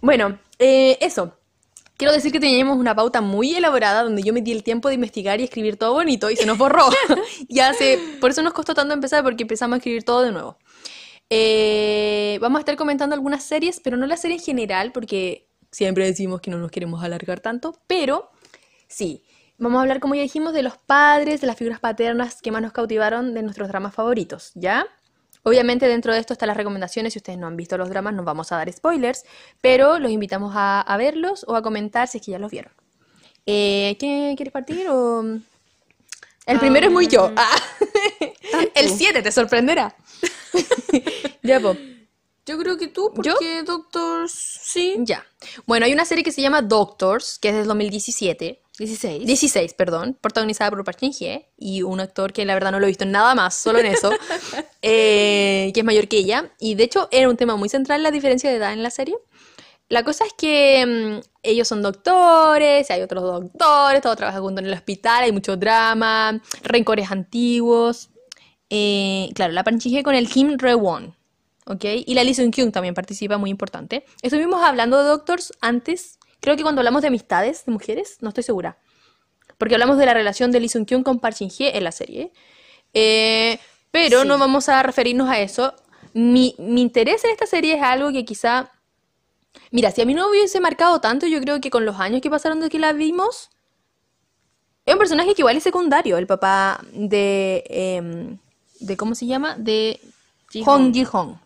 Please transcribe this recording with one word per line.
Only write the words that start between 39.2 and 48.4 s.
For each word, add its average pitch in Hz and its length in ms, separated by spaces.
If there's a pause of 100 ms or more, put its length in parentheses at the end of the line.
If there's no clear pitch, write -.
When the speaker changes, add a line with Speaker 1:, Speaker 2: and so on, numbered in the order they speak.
Speaker 1:
te 214 100
sorprenderá. 247 640 (560)
<laughs> 349 380 (520)
Ya, 254 180
po. 196 160 (720)
Speaker 2:
Yo 311 120
creo 349 200
que 339 100
tú, 392 240 (100)
Speaker 1:
¿Yo? 320 140
Speaker 2:
porque 330 280
Doctors, 339 680
sí. - 680
Speaker 1:
Ya. 226 260 (400)
Bueno, 226 200
hay 262 80
una 320 120
serie 330 180
que 330 80
se 269 100
llama 277 200
Doctors, 208 800
que 214 100
es 208 60
del 208 120
dos 214 80
mil 208 140
diecisiete. 196 720 (180)